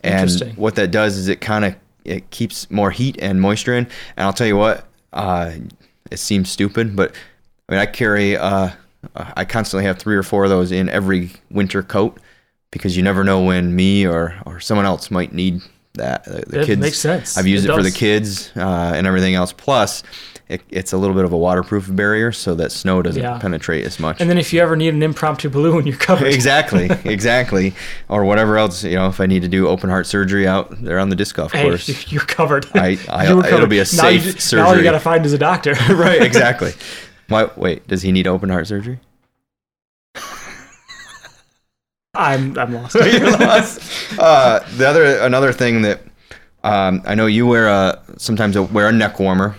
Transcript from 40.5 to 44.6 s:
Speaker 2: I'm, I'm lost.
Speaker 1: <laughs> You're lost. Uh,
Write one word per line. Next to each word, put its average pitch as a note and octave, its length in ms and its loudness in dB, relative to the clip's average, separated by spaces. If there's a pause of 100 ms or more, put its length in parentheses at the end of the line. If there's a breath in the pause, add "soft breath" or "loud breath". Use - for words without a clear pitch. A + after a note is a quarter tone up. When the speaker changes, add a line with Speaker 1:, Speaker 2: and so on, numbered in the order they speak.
Speaker 2:
I'm, C3+ 440 -2
I'm A#2+ 160 -4
lost. A#2+ 200 -10
Speaker 1:
<laughs> A3 180 6
You're B3 260 4
lost. - 800 0
Uh, C3 420 6 (160)